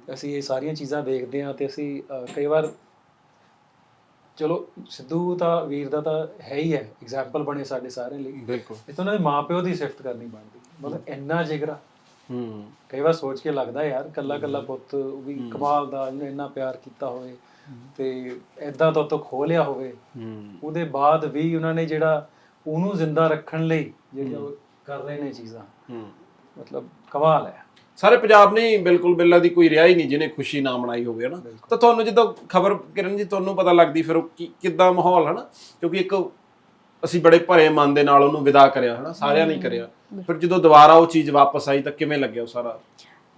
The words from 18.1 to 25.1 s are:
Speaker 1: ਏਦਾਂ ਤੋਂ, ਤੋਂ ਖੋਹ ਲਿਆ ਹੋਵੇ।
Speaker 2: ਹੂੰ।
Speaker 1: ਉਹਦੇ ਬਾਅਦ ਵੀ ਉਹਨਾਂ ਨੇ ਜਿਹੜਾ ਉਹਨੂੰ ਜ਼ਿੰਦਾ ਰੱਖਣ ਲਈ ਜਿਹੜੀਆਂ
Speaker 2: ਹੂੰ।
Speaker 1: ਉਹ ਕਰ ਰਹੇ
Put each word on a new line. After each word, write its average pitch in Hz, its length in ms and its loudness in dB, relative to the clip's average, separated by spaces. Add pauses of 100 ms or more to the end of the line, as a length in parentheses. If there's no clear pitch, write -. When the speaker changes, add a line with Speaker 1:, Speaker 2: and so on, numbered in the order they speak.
Speaker 1:
ਏਦਾਂ 151 320 -2
ਤੋਂ, 151 120 0
ਤੋਂ 151 140 -4
ਖੋਹ 135 280 -8
ਲਿਆ 165 160 0
ਹੋਵੇ। 131 340 -8 (200)
Speaker 2:
ਹੂੰ। 110 320 -16 (140)
Speaker 1:
ਉਹਦੇ 156 220 -8
ਬਾਅਦ 147 400 0
ਵੀ 151 300 -4
ਉਹਨਾਂ 160 200 -4
ਨੇ 165 120 -4
ਜਿਹੜਾ 156 420 -2 (380)
ਉਹਨੂੰ 180 300 -4
ਜ਼ਿੰਦਾ 160 300 0
ਰੱਖਣ 156 360 -4
ਲਈ 160 300 -4 (220)
ਜਿਹੜੀਆਂ 139 240 -10
Speaker 2:
ਹੂੰ। 143 80 -12
Speaker 1:
ਉਹ 143 60 -12 (320)
ਕਰ 139 140 -14
ਰਹੇ 143 240 -12